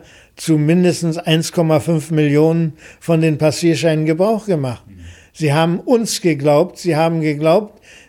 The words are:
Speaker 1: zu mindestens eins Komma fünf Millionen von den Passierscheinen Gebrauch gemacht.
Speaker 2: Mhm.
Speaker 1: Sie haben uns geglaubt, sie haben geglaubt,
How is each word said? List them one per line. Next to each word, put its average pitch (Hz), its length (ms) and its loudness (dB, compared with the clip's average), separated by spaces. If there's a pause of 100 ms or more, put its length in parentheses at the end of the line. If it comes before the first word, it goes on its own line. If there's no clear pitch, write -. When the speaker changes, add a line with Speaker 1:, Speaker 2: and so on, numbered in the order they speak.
(360)
Speaker 1:
zu 160 200 0
mindestens 165 640 2
eins 160 340 -2
Komma 156 280 2
fünf 160 300 -4
Millionen 156 600 0 (260)
von 165 220 0
den 160 160 0
Passierscheinen 156 720 0
Gebrauch 190 400 -2
gemacht. 139 400 -4
Speaker 2:
Mhm. 92 140 -20 (340)
Speaker 1:
Sie 147 180 -2
haben 165 280 2
uns 233 420 0
geglaubt, 151 560 0
sie 165 180 -2
haben 165 240 0
geglaubt, 156 640 0 (260)